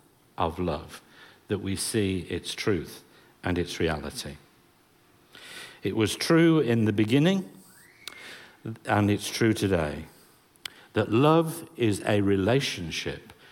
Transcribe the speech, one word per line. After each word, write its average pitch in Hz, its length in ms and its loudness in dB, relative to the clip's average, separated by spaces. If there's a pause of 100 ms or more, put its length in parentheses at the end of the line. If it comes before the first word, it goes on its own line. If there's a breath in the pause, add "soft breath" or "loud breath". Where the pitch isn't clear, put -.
(380)
of 85 200 -2
love 82 440 -6 (460 loud breath)
that 101 100 -2
we 98 180 -6
see 95 440 -2 (100)
its 87 240 -8
truth - 480 -4 (420 soft breath)
and 87 140 -2
its - 200 -4
reality. 73 580 -6 (1500 loud breath)
It 104 140 -4
was 107 200 0
true 165 440 4
in 117 240 2
the 107 80 2
beginning, 143 580 2 (1400 loud breath)
and 104 240 4
it's 98 180 0
true 113 240 2
today, 80 540 0 (880 loud breath)
that 107 160 0
love 151 680 4
is 104 300 0
a 104 140 2
relationship 98 1120 -2 (200 soft breath)